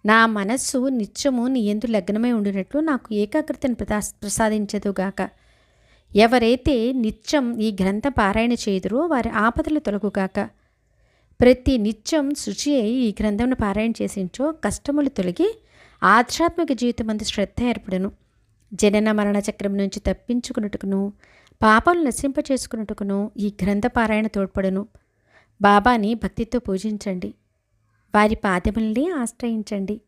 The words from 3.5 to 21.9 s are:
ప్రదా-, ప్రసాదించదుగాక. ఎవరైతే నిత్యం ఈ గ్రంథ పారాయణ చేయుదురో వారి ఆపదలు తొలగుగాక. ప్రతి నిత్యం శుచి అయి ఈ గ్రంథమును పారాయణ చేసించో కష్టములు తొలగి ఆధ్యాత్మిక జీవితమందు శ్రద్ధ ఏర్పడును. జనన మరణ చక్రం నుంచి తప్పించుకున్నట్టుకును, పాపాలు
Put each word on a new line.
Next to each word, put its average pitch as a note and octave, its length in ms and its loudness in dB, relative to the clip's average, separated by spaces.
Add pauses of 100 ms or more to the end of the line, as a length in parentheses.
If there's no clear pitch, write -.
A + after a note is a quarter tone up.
ప్రదా-, G#3 460 -4
ప్రసాదించదుగాక. G3+ 1080 -2 (880)
ఎవరైతే A#3+ 760 4
నిత్యం A#3+ 680 -2
ఈ A3 120 0
గ్రంథ G3 360 0
పారాయణ A3+ 460 2
చేయుదురో G3 460 -2
వారి D#4 300 0
ఆపదలు D4 500 0
తొలగుగాక. G3+ 720 -4 (920)
ప్రతి B3+ 360 4
నిత్యం C4+ 580 -2
శుచి C4 460 -2
అయి G#3+ 120 0
ఈ A#3+ 280 0
గ్రంథమును A3+ 340 0
పారాయణ G#3+ 360 -2 (100)
చేసించో G3+ 500 -4
కష్టములు C#4+ 580 -2
తొలగి G#3 500 -2 (440)
ఆధ్యాత్మిక C#4+ 680 2
జీవితమందు A3 520 -2
శ్రద్ధ G3+ 400 -4
ఏర్పడును. G3 480 -2 (640)
జనన G#3 380 4
మరణ G#3 240 2
చక్రం G3+ 420 -2
నుంచి G3 220 -2
తప్పించుకున్నట్టుకును, G3+ 1120 -4 (500)
పాపాలు A#3 400 4